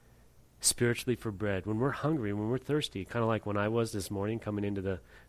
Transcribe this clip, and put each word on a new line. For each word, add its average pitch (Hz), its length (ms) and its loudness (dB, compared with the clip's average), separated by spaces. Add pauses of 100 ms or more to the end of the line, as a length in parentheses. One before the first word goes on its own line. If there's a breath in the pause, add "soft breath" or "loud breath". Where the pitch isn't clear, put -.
(600 soft breath)
spiritually 120 560 2
for 110 160 -4
bread, 98 340 -2
when 110 140 0
we're 139 120 2
hungry, 135 420 0
when 107 160 0
we're 127 80 2
thirsty, 139 480 -2
kinda 117 200 0
like 110 200 2
when 101 120 0
I 101 100 4
was 113 240 2
this 101 200 -2
morning 104 280 0
coming 104 240 -2
into 101 180 -2
the, 95 180 0 (300 soft breath)